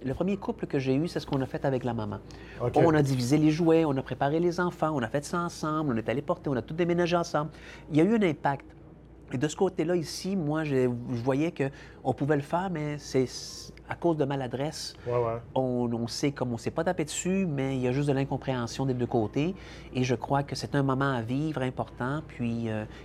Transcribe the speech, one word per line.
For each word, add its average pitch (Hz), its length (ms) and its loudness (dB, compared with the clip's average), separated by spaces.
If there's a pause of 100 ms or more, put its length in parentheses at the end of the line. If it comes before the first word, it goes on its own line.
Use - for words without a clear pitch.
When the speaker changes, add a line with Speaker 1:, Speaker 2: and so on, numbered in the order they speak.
Speaker 1:
le 127 80 -2
premier 185 240 0
couple - 300 -4
que 151 120 0
j'ai 131 160 2
eu, 156 140 2
c'est - 100 -4
ce - 80 -4
qu'on 139 140 2
a 131 60 0
fait - 180 -4
avec 131 200 2
la 120 100 0
maman. 104 240 -4 (420)
Speaker 2:
Ok. 120 160 0
Speaker 1:
On 160 160 8
a 151 80 6
divisé 135 380 4
les 156 120 6
jouets, 160 360 6
on 139 100 2
a 131 60 0
préparé 139 360 0
les 175 220 2
enfants, 170 340 0
on 131 80 0
a 113 60 0
fait 143 160 -2
ça 180 160 -2
ensemble, 156 540 -2
on - 20 0
est 113 140 0
allé 127 100 0
porter, 156 300 -2
on 135 60 2
a 117 60 0
tout 160 120 -10
déménagé 175 420 2
ensemble. 156 360 0 (380)
Il 151 60 0
y 156 60 8
a - 20 8
eu 214 100 6
un 220 80 4
impact. 143 440 0 (640)
Et 139 60 -2
de 127 100 2
ce - 100 -6
côté-là, 180 380 2
ici, 180 420 -2
moi, 156 280 0
je, 131 240 4 (220)
je 120 120 -2
voyais 139 300 2
qu'on - 640 -4
pouvait 147 220 2
le 143 60 2
faire, 175 280 -2
mais 151 260 -4
c'est 131 300 0 (600)
à - 80 -6
cause 170 220 2
de 151 80 2
maladresse. 135 680 -4 (120)
Speaker 2:
Ouais, 123 60 -2
ouais. 117 240 2 (180)
Speaker 1:
On, 123 380 2
on 117 140 -2
sait, 139 260 0
comme 127 220 -2
on - 20 0
s'est - 140 -6
pas 165 120 -2
tapé 175 220 0
dessus, 190 420 0
mais 135 300 0
il 127 60 0
y 123 60 2
a 127 40 2
juste 143 160 2
de 139 60 4
l'incompréhension 135 720 -2
des 131 80 2
deux 123 120 0
côtés. 139 480 2 (380)
Et 127 100 0
je 127 120 2
crois 139 300 0
que 139 120 -8
c'est - 180 -4
un 143 80 4
moment 135 300 2
à 123 80 0
vivre 139 400 -2
important, 127 680 -4
puis, 117 440 -4
euh, 110 140 -2 (200)